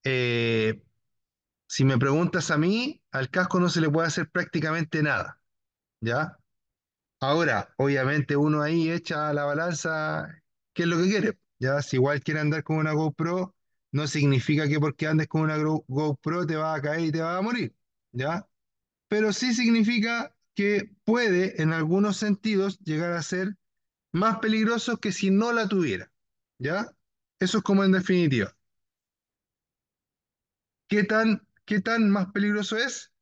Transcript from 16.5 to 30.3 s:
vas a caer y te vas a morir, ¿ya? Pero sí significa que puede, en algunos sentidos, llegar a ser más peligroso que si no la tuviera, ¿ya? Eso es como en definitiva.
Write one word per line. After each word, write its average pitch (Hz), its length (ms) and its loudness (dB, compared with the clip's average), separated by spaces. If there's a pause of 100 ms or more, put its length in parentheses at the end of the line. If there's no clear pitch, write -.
vas 156 220 -2
a 135 40 -8
caer 151 240 -4
y 151 60 -2
te 160 80 -2
vas 170 180 -4
a 190 40 -2
morir, 220 320 -4 (380)
¿ya? 151 360 -6 (600)
Pero 214 240 2
sí 247 220 -2
significa 233 800 0 (200)
que 202 380 0 (120)
puede, 190 580 0
en 160 100 2
algunos 185 440 2
sentidos, 202 640 0
llegar 160 320 -2
a 170 100 -4
ser 190 340 -4 (560)
más 214 260 2
peligroso 220 600 0
que 202 140 -4
si 190 180 0
no 220 220 2
la 220 160 0
tuviera, 160 420 -2 (480)
¿ya? 175 280 -2 (540)
Eso 185 180 2
es 208 60 -2
como 196 200 4
en 190 80 6
definitiva. 175 640 2 (2250)